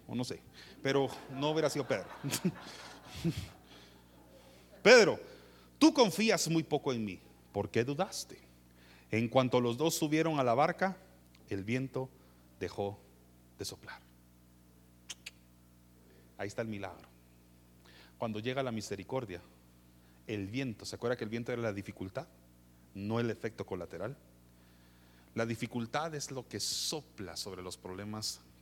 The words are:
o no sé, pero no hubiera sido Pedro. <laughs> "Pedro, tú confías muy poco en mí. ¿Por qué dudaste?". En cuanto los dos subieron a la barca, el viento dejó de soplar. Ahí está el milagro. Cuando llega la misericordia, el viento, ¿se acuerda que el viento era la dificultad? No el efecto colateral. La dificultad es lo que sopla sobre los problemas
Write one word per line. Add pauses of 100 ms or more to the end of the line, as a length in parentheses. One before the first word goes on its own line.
o
no
sé, (400)
pero (220)
no
hubiera
sido
Pedro. (160)
<laughs>
"Pedro, (580)
tú
confías
muy
poco
en
mí. (320)
¿Por
qué
dudaste?". (720)
En
cuanto
los
dos
subieron
a
la
barca, (520)
el
viento (500)
dejó (600)
de
soplar. (2500)
Ahí
está
el
milagro. (1120)
Cuando
llega
la
misericordia, (840)
el
viento,
¿se
acuerda
que
el
viento
era
la
dificultad? (640)
No
el
efecto
colateral. (1200)
La
dificultad
es
lo
que
sopla
sobre
los
problemas (200)